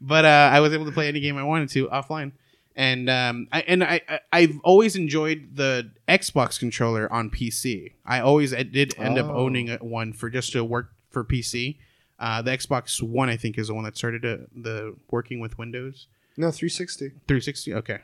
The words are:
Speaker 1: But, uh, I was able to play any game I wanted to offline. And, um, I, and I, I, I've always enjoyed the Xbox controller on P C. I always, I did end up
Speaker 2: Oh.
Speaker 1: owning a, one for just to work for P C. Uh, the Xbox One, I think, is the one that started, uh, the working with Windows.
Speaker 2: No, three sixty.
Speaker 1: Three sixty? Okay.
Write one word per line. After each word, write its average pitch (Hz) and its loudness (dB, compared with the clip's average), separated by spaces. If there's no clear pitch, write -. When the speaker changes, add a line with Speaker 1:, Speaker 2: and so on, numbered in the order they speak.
Speaker 1:
But, 151 4
uh, 147 10
I 143 8
was 151 4
able 156 -2
to 147 -8
play 151 -2
any 147 -4
game 143 -4
I 139 -6
wanted 151 0
to 135 0
offline. 139 -6
And, 127 0
um, 123 -2
I, 160 -2
and 180 4
I, 165 0
I, 156 -6
I've 165 6
always 196 8
enjoyed 156 -2
the 127 0
Xbox 156 2
controller 113 -2
on 113 -4
P 117 -4
C. 110 -6
I 127 -2
always, 135 4
I 120 -2
did 135 -2
end 131 0
up 127 0
Speaker 2:
Oh. 147 -6
Speaker 1:
owning 127 -2
a, 117 -8
one 113 -6
for 113 -8
just 123 -6
to 123 0
work 117 -4
for 123 -4
P 123 -2
C. 123 -6
Uh, 113 -4
the 123 -2
Xbox - -4
One, 123 0
I 113 -2
think, 110 -6
is 107 -4
the 107 -6
one 110 -6
that 107 -10
started, 117 -6
uh, 117 -4
the 110 -10
working 120 -6
with 113 -10
Windows. 127 -12
Speaker 2:
No, 160 -2
three 170 -4
sixty. 170 -10
Speaker 1:
Three 135 2
sixty? 117 -8
Okay. 107 -6